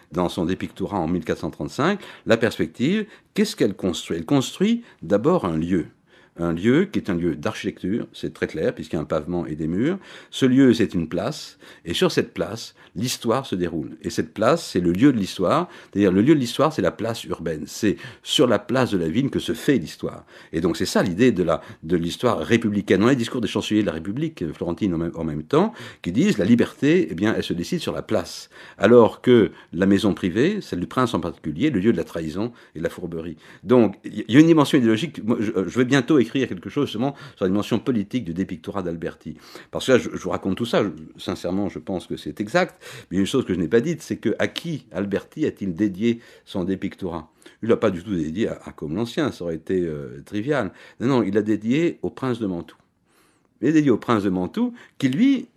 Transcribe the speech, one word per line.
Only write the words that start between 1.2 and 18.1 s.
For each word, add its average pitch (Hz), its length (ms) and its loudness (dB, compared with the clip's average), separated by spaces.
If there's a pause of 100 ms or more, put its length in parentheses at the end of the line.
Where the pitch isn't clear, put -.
quatre - 180 -4
cent 82 100 -6
trente-cinq, 143 480 -2 (260)
la 107 100 4
perspective, 123 720 0 (300)
qu'est-ce 208 200 0
qu'elle 110 200 0
construit ? 85 420 -4
Elle 82 80 -6
construit 196 560 0 (220)
d'abord 135 420 2
un 80 120 -2
lieu. 82 280 0 (560)
Un 85 120 0
lieu 120 320 2
qui 196 140 -4
est - 100 -4
un 92 60 -2
lieu 82 200 0
d'architecture, 104 800 -6
c'est - 200 -8
très - 140 -16
clair, 95 260 -4
puisqu'il 82 220 -8
y - 20 -2
a 78 40 -4
un 73 40 -8
pavement 80 400 -4
et 76 100 -8
des 78 120 -4
murs. 123 300 -2 (340)
Ce - 140 0
lieu, 127 280 6
c'est 104 200 0
une 85 160 -2
place, 92 480 -6 (260)
et 85 100 -6
sur 170 200 0
cette - 200 -2
place, 92 420 -8 (200)
l'histoire 120 500 -2
se - 100 -4
déroule. 82 480 -4
Et - 60 -6
cette - 240 -4
place, 131 320 2
c'est - 140 -2
le 87 140 2
lieu 127 180 4
de 123 60 0
l'histoire, 101 500 0 (240)
c'est-à-dire 98 220 4
le 98 80 6
lieu 151 140 6
de 147 40 4
l'histoire, 127 320 0
c'est 117 100 -4
la 87 100 2
place 113 340 -6
urbaine. 82 400 -6
C'est - 320 0 (260)